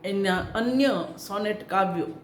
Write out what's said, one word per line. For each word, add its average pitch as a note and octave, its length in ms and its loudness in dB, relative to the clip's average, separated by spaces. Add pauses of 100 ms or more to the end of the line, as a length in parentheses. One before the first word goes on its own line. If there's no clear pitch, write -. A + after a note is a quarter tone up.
એના G3 520 0
અન્ય B3+ 400 4 (220)
સોનેટ G#3 520 -4
કાવ્યો F3+ 460 0 (120)